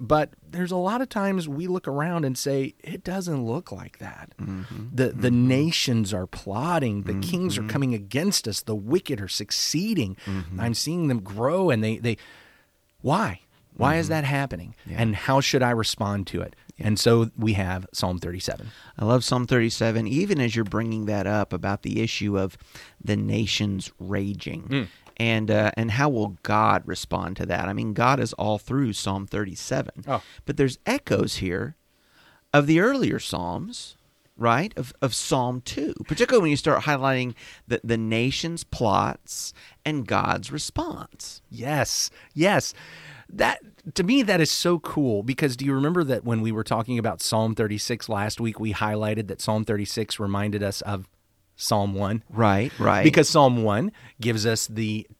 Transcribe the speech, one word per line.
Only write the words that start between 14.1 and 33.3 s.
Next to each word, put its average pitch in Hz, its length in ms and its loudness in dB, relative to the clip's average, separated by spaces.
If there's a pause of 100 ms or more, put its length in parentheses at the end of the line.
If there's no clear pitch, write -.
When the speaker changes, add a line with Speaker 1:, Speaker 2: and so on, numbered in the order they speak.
Speaker 1:
that 151 100 0
happening? 135 500 -4 (120)
Speaker 2:
Yeah. 82 160 -8
Speaker 1:
And 110 120 2
how 135 260 2
should 135 220 2
I 120 80 4
respond 101 580 0
to 87 120 -4
it? - 160 -8 (220)
Speaker 2:
Yeah. 107 100 -2
Speaker 1:
And 107 100 2
so 117 380 4
we 107 160 2
have 92 400 -2
Psalm 92 260 -2
thirty-seven. 90 500 -6 (300)
Speaker 2:
I 107 60 -2
love 120 200 4
Psalm 123 220 0
thirty-seven, 117 600 2
even 156 340 2
as 117 160 0
you're 131 80 2
bringing 110 420 -2
that 101 200 -2
up 104 260 0
about 98 300 -4
the 107 180 -2
issue 104 380 0
of 95 180 0 (460)
the 104 140 0
nations 104 840 -2
raging. 98 640 -6
Speaker 1:
Mm. 127 260 -4 (320)
Speaker 2:
And, 113 300 2
uh, 107 260 2
and 113 140 0
how 139 180 2
will 104 360 0
God 104 420 4
respond 90 520 -4
to 92 80 -4
that? 92 220 -2
I 101 40 -4
mean, 110 200 -4
God 123 280 4
is 113 140 -2
all 104 240 0
through 127 340 0
Psalm 98 340 -4
thirty-seven. - 800 -6
Speaker 1:
Oh. 131 160 -2 (220)
Speaker 2:
But 139 120 -4
there's 135 300 2
echoes 107 500 0
here 95 380 -4 (800)
of 143 160 6
the 160 120 8
earlier 233 380 2
Psalms, 95 800 -8 (400)